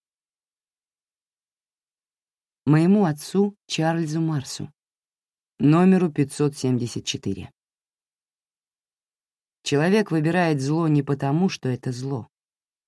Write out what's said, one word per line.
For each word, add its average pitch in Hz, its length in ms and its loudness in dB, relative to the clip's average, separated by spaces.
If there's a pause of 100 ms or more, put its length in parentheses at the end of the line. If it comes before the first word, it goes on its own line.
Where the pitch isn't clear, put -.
(2750)
Моему 175 400 4
отцу 190 500 -2 (100)
Чарльзу 165 540 -2
Марсу, 151 500 -6 (880)
номеру 175 540 4
пятьсот 143 420 -2
семьдесят 120 520 -2
четыре. 95 440 -8 (2000)
Человек 185 480 0
выбирает 165 500 0
зло 156 260 -2
не 147 160 2
потому, 143 460 0
что - 220 -6
это 127 220 -6
зло. 127 360 -8 (600)